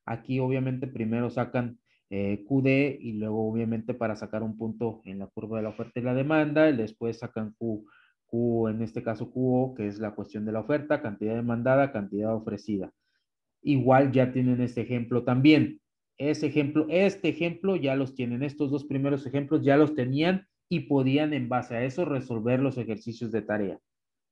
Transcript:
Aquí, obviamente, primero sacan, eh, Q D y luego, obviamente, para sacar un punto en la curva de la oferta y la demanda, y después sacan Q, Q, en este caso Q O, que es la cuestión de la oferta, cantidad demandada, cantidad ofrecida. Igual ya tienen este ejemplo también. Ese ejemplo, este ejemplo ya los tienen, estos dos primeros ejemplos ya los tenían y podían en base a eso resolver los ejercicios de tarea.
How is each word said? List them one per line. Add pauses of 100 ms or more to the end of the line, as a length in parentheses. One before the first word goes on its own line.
Aquí,
obviamente,
primero
sacan, (320)
eh,
Q
D
y
luego,
obviamente,
para
sacar
un
punto
en
la
curva
de
la
oferta
y
la
demanda,
y
después
sacan
Q, (400)
Q,
en
este
caso
Q
O,
que
es
la
cuestión
de
la
oferta,
cantidad
demandada,
cantidad
ofrecida. (680)
Igual
ya
tienen
este
ejemplo
también. (380)
Ese
ejemplo,
este
ejemplo
ya
los
tienen,
estos
dos
primeros
ejemplos
ya
los
tenían (200)
y
podían
en
base
a
eso
resolver
los
ejercicios
de
tarea. (520)